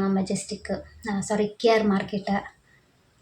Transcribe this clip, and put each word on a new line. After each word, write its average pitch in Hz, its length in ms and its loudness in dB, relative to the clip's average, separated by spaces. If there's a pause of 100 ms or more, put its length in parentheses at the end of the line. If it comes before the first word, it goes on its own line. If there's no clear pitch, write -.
ಮೆಜೆಸ್ಟಿಕ್, 190 640 -2 (400)
ಆ, 196 100 -2
ಸಾರಿ, 214 260 0
ಕೆ 226 220 0
ಆರ್ 220 180 4
ಮಾರ್ಕೆಟ್, 196 680 -2 (680)